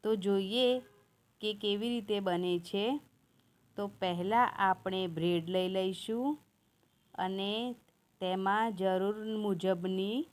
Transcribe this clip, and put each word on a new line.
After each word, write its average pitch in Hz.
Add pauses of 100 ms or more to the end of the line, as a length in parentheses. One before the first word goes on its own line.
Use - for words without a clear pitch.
તો 220
જોઈએ 202 (600)
કે 214
કેવી 208
રીતે 214
બને 180
છે. 214 (760)
તો 202
પહેલાં 190
આપણે 190
બ્રેડ 170
લઈ 185
લઈશું 208 (760)
અને 202 (440)
તેમાં 190
જરૂર 190 (200)
મુજબની 190